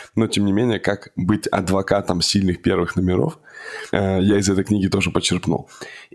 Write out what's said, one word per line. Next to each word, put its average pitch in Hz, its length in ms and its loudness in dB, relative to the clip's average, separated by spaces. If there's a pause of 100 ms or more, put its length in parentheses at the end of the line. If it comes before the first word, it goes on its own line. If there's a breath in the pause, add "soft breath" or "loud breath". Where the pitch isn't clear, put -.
(160 loud breath)
но, 110 100 2
тем 101 180 0
не 98 80 2
менее, 107 280 2
как - 340 -4
быть 98 320 0
адвокатом 95 720 0
сильных 92 420 0
первых 87 340 0
номеров, 92 420 0 (540 loud breath)
э, 95 300 2
я 101 160 4
из 95 100 0
этой 95 160 2
книги 98 240 0
тоже 90 240 0
почерпнул. - 580 -2 (440 loud breath)